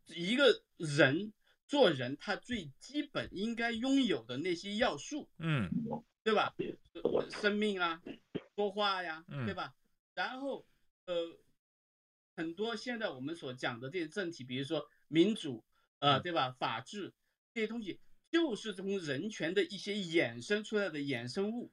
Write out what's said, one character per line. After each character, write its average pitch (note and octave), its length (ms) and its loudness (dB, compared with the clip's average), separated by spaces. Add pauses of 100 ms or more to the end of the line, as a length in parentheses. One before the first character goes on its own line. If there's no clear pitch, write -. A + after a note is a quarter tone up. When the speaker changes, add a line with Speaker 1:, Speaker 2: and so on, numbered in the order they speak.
Speaker 1:
一 F3 280 -2
个 C#4 260 6 (140)
人， D#3 560 4 (340)
做 C4 240 8
人， C3 300 -2
他 G3 160 -2
最 F#3+ 420 -6
基 D4 240 -6
本 C3+ 300 -4
应 A3 220 -2
该 A#3 160 -2
拥 C4 320 4
有 F3+ 220 2
的 B2 120 -6
那 E3+ 180 0
些 G3+ 220 -6
要 G#3 220 2
素。 - 400 -8
Speaker 2:
嗯。 D3+ 320 2 (540)
Speaker 1:
对 A3 100 4
吧？ D3 200 2 (760)
生 G#3 260 2
命 G#3 240 0
啊， E3+ 220 -2 (520)
说 G3+ 160 0
话 G3 320 0
呀， E3 260 -8
Speaker 2:
嗯。 C#3+ 180 -6
Speaker 1:
对 G3 80 -2
吧？ D#3 180 -6 (420)
然 A3+ 260 -4
后， C4 260 -6 (400)
呃， F3+ 80 -2 (1200)
很 E3 180 -4
多 A3 220 -2
现 A#3 220 -6
在 G#3+ 100 -2
我 C3+ 120 -6
们 D3+ 160 -4
所 C3 180 -8
讲 B2+ 260 -4
的 C3 80 -8
这 F#3 100 -4
些 D#3+ 100 -2
政 F3+ 220 -4
体， D#3 140 -12
比 B2 120 -6
如 C#3 80 -2
说 D3 220 -2 (200)
民 F3 280 6
主， C3+ 300 -6 (360)
呃， C#3+ 180 6
Speaker 2:
嗯。 - 40 -2
Speaker 1:
对 F3 100 -4
吧？ C#3 260 2
法 A#2+ 220 -2
治， F#3+ 340 -10 (400)
这 A3+ 80 -2
些 G#3+ 40 0
东 A3+ 160 -6
西 F#3+ 160 -8 (320)
就 E4 260 2
是 G#3 180 -8
从 G3 240 -2
人 D#3 320 -2
权 F3 240 -4
的 G3 100 4
一 F3+ 140 -8
些 G3+ 160 -4
衍 D#3+ 500 0
生 G#3 180 0
出 G#3+ 140 -4
来 G3 140 2
的 D#3 80 -6
衍 B2+ 340 -4
生 G3+ 200 0
物。 A#3 200 -8